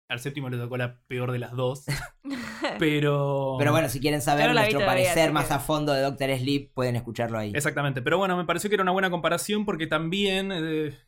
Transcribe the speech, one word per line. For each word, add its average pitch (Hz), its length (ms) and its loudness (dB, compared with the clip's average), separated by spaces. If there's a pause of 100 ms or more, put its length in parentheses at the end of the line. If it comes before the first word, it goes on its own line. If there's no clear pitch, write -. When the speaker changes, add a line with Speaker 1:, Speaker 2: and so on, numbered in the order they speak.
Speaker 1:
Al 120 120 -6
séptimo 139 300 -6
le 123 80 -4
tocó 120 180 -4
la 123 320 -4
peor 123 240 -4
de 123 80 -2
las 117 120 -8
dos. 127 340 -2 (380)
Speaker 2:
<laughs> 240 560 -6
Speaker 1:
Pero 143 800 2
Speaker 3:
Pero 143 120 4
bueno, 156 180 2
si 131 100 -6
quieren 147 220 0
saber 147 240 4
Speaker 2:
Yo - 40 6
no - 60 4
la 220 60 4
vi 208 120 4
Speaker 3:
nuestro - 80 2
Speaker 2:
todavía, 190 240 4
Speaker 3:
parecer 165 200 4
Speaker 2:
así 147 80 2
Speaker 3:
más 147 140 2
Speaker 2:
que 151 60 0
Speaker 3:
a 139 60 2
fondo 151 340 0
de 135 80 2
Doctor 135 360 0
Sleep, 139 360 -2
pueden 127 220 0
escucharlo 113 420 -2
ahí. 107 180 -2
Speaker 1:
Exactamente. 143 460 0
Pero 151 160 0
bueno, 185 200 0
me 175 80 -2
pareció 170 240 -2
que 208 60 2
era 190 80 4
una 185 80 2
buena 190 180 2
comparación 175 560 0
porque 165 220 -2
también, 190 640 0
eh, 156 460 -4 (100)